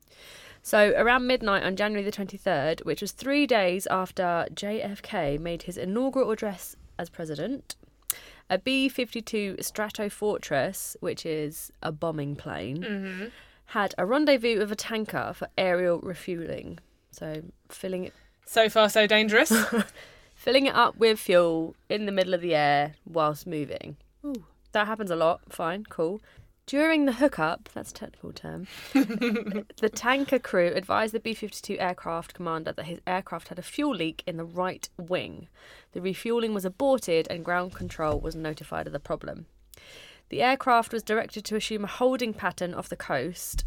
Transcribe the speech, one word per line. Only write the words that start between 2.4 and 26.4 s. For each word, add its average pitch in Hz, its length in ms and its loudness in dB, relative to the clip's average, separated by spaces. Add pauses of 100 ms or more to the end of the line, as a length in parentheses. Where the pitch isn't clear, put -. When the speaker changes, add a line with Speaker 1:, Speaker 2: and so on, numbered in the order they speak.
Speaker 1:
which 156 160 -2
was 202 120 -6
three 277 340 2
days 190 440 2
after 180 640 0
J 208 280 -4
F 202 200 -8
K 147 360 -2
made 170 240 -6
his 180 160 -8
inaugural 233 520 0
address 214 460 -6 (220)
as 175 100 -6
president, 175 680 -8 (760)
a 185 80 2
B 269 320 0
fifty-two 220 680 -4
Stratofortress, 202 1400 -4
which 165 240 -6
is 156 480 -6 (100)
a 160 80 -4
bombing 151 460 -4
plane, 123 460 -6
Speaker 2:
Mm-hmm. 190 420 -6 (420)
Speaker 1:
had 202 300 -2
a - 80 0
rendezvous 240 540 4
with 208 120 0
a 214 60 -2
tanker 202 580 -4
for - 220 -8
aerial 180 440 2
refueling. 170 800 -8 (340)
So, 156 300 -10 (260)
filling 185 360 -6
it - 100 -12 (320)
Speaker 2:
So 220 220 6
far, 214 200 6
so 214 180 6
dangerous. 214 460 6 (480)
Speaker 1:
<laughs> - 340 -20
filling 269 320 4
it 254 80 2
up - 220 6
with 220 220 6
fuel 170 560 4 (140)
in 208 180 0
the 196 60 -2
middle 185 220 2
of 170 60 0
the 170 140 0
air 147 400 4 (100)
whilst 151 420 0
moving. 151 500 -6 (280)
Speaker 3:
Ooh. 262 200 -8 (280)
Speaker 1:
That 208 140 2
happens 214 240 -4
a 165 60 0
lot. 165 320 4
Fine, 185 400 -4
cool. 180 320 -2 (460)